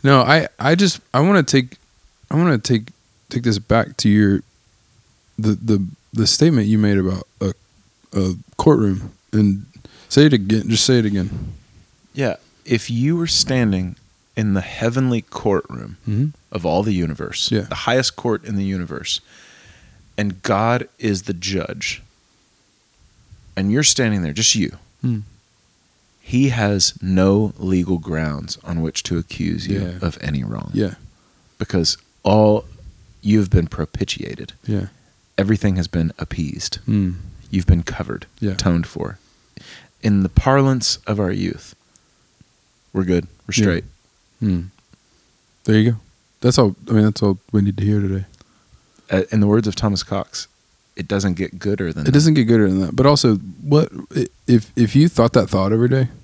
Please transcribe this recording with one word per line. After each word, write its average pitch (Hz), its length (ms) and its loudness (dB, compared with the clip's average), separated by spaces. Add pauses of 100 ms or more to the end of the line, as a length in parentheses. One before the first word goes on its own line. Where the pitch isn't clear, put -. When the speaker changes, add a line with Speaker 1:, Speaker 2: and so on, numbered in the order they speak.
Speaker 1:
No, 135 200 4
I, 147 260 2 (100)
I 151 160 2
just, 185 260 0 (120)
I - 80 2
wanna 185 220 4
take, 131 360 0 (520)
I 143 60 -2
wanna 160 220 2
take, 113 300 -2 (420)
take 120 140 -6
this 107 140 0
back - 400 -2
to 110 100 2
your, 101 340 4 (960)
the, 107 140 0
the, 101 340 0 (260)
the 113 140 0
statement 143 400 2
you 107 120 2
made 104 200 4
about 92 280 -2 (140)
a, 95 140 -4 (580)
a 92 220 -2 (220)
courtroom, 107 560 2 (200)
and 101 340 2 (420)
say 147 180 6
it 147 60 6
again. 110 360 0
Just 110 160 2
say 127 140 4
it 110 80 2
again. 101 460 -4 (600)
Speaker 2:
Yeah. 131 240 -4 (280)
If 110 260 -2
you 135 260 0
were 170 100 -2
standing 104 680 0 (400)
in 107 180 0
the 95 60 2
heavenly 120 600 -2
courtroom 69 760 -6 (120)
Speaker 1:
Mm-hmm. 113 180 0 (260)
Speaker 2:
of 85 140 -8
all 85 160 0
the 107 120 -2
universe, - 580 -4
Speaker 1:
Yeah. 104 100 0
Speaker 2:
the 107 120 -10 (120)
highest 123 300 -2
court - 280 -4
in 104 120 -6
the 98 80 -2
universe, 90 560 -6 (960)
and 98 240 -4
God 113 460 0 (100)
is 101 240 -2
the 104 120 -8
judge, 95 680 -8 (1500)
and 95 160 -2
you're 143 100 0
standing 110 400 0
there, 76 100 -4
just 107 220 -2
you, 98 220 -4 (280)
Speaker 1:
Mm. 113 180 -2 (1000)
Speaker 2:
he 135 280 0
has 104 520 0
no 95 580 2
legal 92 400 0
grounds 78 680 -6
on 85 160 -6
which 80 240 -6
to 85 140 -4
accuse 82 500 -6
you 98 120 -2
Speaker 1:
Yeah. 90 260 -6
Speaker 2:
of 80 140 -6
any 69 220 -4
wrong. 53 320 -8
Speaker 1:
Yeah. 104 200 -2 (640)
Speaker 2:
Because 87 380 -2 (260)
all, 107 420 4 (580)
you've 104 280 2
been 85 160 2
propitiated. - 840 -8 (140)
Speaker 1:
Yeah. 98 200 -2 (520)
Speaker 2:
Everything 101 380 0
has 85 120 -2
been 82 300 -2
appeased. - 600 -8 (100)
Speaker 1:
Mm. 98 260 0 (360)
Speaker 2:
You've 95 160 0
been 85 160 4
covered, - 440 -8 (140)
Speaker 1:
Yeah. 101 120 -2
Speaker 2:
atoned 87 340 0
for. - 320 -10 (840)
In 101 200 4
the 92 60 2
parlance 135 800 2
of 104 140 -2
our 95 120 0
youth, 95 420 -6 (1160)
we're 95 120 0
good. 90 220 0 (200)
We're 98 100 -8
Speaker 1:
Yeah. 110 80 2
Speaker 2:
straight. 87 200 0 (580)
Speaker 1:
Mm. 90 220 0 (1000)
There 107 140 4
you 113 140 4
go. 113 40 -4 (440)
That's 123 180 4
all. 104 180 4 (120)
I - 40 -2
mean, 107 120 4
that's 107 180 0
all 98 160 0 (140)
we 104 100 2
need 98 160 0
to 98 60 -2
hear 104 160 2
today. 95 240 -4 (840)
Speaker 2:
Uh, 95 120 0 (100)
in 110 80 2
the 101 60 4
words 107 200 0
of 98 80 -4
Thomas 101 280 -2
Cox, - 440 -8 (500)
it 82 120 -10
doesn't 98 260 -2
get 87 240 -8
gooder 98 340 -4
than 76 100 -6
Speaker 1:
It 71 40 0
Speaker 2:
that. 127 60 2
Speaker 1:
doesn't 151 220 4
get 135 100 4
gooder 110 240 4
than 95 120 2
that. 90 160 -4
But 131 100 4
also, 131 300 4 (260)
what 147 280 2 (240)
i-, - 120 -2 (200)
if, 120 300 2
if 117 180 0
you 151 140 6
thought 117 240 2
that 117 160 2
thought 95 240 0
every 117 160 2
day? 131 200 0 (160)